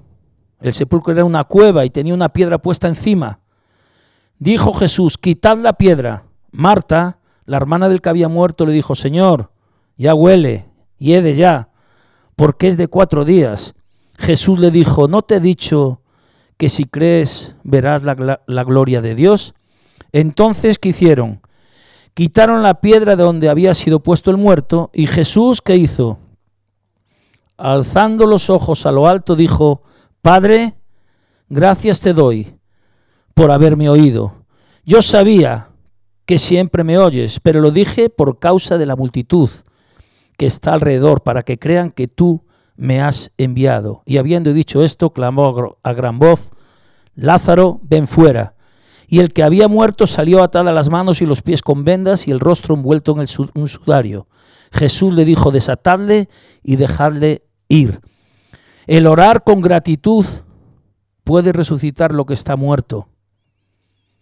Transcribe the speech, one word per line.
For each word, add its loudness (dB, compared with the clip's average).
El -4
sepulcro -2
era 0
una -2
cueva 4
y -4
tenía -6
una -2
piedra -2
puesta -4
encima. -4
Dijo 0
Jesús: -2
"Quitad 0
la 0
piedra". 0
Marta, -2
la -6
hermana -2
del 0
que -6
había 0
muerto, -2
le 0
dijo: -2
"Señor, 0
ya 0
huele, 2
hiede 0
ya, 0
porque 0
es 0
de -2
cuatro 0
días". 0
Jesús 0
le 4
dijo: 2
"¿No 0
te -2
he 0
dicho -2
que -2
si -2
crees -4
verás 0
la -4
gla-, -6
la -6
gloria 0
de -6
Dios?". 0
Entonces, 0
¿qué -4
hicieron? 0
Quitaron 2
la 2
piedra 4
de 2
donde 0
había 2
sido 0
puesto 0
el 0
muerto, 0
y 0
Jesús, 0
¿qué 0
hizo? -2
Alzando 0
los 0
ojos -2
a 0
lo 2
alto, 0
dijo: 0
"Padre, 2
gracias 0
te 0
doy 0
por 4
haberme 2
oído. 2
Yo 4
sabía 2
que 0
siempre -2
me 0
oyes, 0
pero 2
lo 2
dije 0
por -2
causa -2
de -4
la -6
multitud -2
que -4
está -4
alrededor, 0
para -4
que -8
crean -2
que -8
tú -2
me -4
has -6
enviado". -4
Y -2
habiendo -2
dicho 0
esto, -2
clamó -2
a -2
gr-, -8
a -4
gran -6
voz: 2
"Lázaro, 0
ven 0
fuera". 2
Y 2
el 0
que 0
había 4
muerto 0
salió, 2
atadas 0
las 0
manos -2
y 0
los -2
pies -4
con -2
vendas -2
y -4
el -2
rostro 0
envuelto -2
en -6
el -6
su-, -8
un -6
sudario. -4
Jesús -2
le 2
dijo: 2
"Desatadle -2
y -2
dejadle -2
ir". 0
El 2
orar 4
con 2
gratitud 0
puede 0
resucitar -4
lo -4
que -8
está -6
muerto. -6